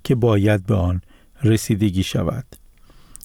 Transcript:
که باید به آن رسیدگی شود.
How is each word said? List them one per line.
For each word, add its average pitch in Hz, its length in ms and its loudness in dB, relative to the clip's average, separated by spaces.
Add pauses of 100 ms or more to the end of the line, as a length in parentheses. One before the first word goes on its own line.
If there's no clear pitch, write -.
که 139 100 0
باید 107 520 2
به 107 80 0
آن 90 260 -2 (420)
رسیدگی 104 600 0
شود. - 420 -4 (800)